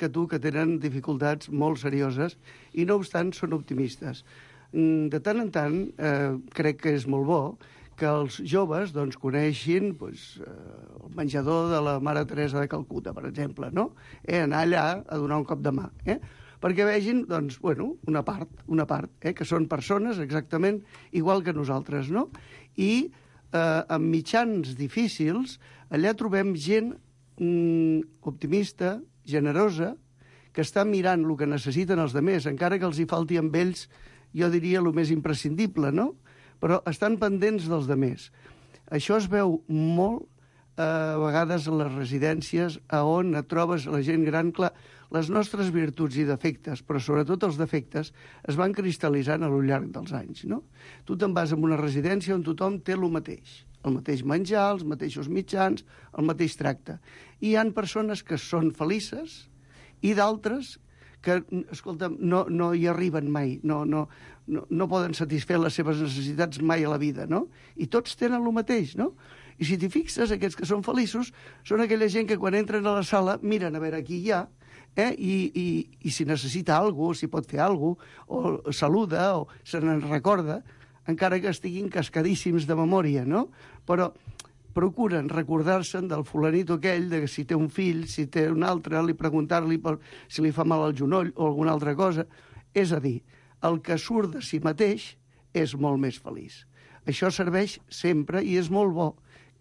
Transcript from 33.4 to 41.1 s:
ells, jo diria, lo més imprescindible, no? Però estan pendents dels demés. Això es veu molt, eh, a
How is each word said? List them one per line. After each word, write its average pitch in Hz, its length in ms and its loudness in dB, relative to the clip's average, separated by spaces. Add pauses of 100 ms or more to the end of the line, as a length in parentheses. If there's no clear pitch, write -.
ells, 180 320 0 (460)
jo 170 160 2
diria, 175 320 2
lo 170 120 4
més 160 180 2
imprescindible, 156 800 0
no? 214 240 0 (460)
Però 165 260 4
estan 208 300 0
pendents 196 500 2
dels 156 200 0
demés. 135 440 -2 (580)
Això 175 280 2
es 202 120 0
veu 190 380 2
molt, 170 600 2 (500)
eh, 165 60 -2
a 156 340 0